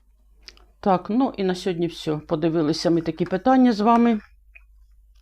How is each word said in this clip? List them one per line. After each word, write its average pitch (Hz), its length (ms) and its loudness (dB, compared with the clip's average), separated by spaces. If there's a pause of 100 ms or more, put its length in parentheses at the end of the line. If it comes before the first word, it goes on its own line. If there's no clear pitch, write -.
(800)
Так, 185 300 0
ну 247 260 0
і 196 80 -4
на 185 100 0
сьогодні 175 320 -4
все. 156 300 -6
Подивилися 160 720 -2
ми 170 100 2
такі 165 240 -6
питання 247 480 2
з 202 80 -2
вами. 233 400 2 (1000)